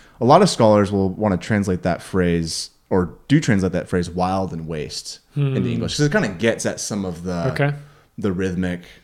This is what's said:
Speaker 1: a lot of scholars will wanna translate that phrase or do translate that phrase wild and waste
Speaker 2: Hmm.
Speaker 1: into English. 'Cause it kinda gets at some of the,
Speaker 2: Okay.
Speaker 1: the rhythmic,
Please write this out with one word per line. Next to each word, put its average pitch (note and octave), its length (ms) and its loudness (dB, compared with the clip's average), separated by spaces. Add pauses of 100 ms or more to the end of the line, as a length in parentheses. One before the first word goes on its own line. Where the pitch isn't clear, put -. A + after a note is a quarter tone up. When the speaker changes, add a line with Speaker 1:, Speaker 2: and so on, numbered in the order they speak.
(200)
Speaker 1:
a A#2+ 40 0
lot D3 160 8
of G3 80 6
scholars G#2 420 4
will F#2+ 200 0
wanna F#2+ 260 0
translate G2 460 -2
that F2 200 -2
phrase E2+ 680 -2 (200)
or F#2 240 0 (140)
do C#3+ 100 6
translate F#2+ 340 2
that F2 160 -4
phrase F2+ 200 -2
wild F#2 440 -2
and E2 140 -10
waste D#2 520 -10 (160)
Speaker 2:
Hmm. C#3 220 -2
Speaker 1:
into B2 120 0
English. A2+ 280 -4
'Cause D3 100 2
it D3 60 0
kinda G3 160 0
gets G2+ 360 -2
at - 160 -4
some G2+ 240 -4
of E2+ 200 -8
the, F2 280 -4
Speaker 2:
Okay. C#3+ 200 0 (440)
Speaker 1:
the G#2 160 -2
rhythmic, F2+ 500 -2 (220)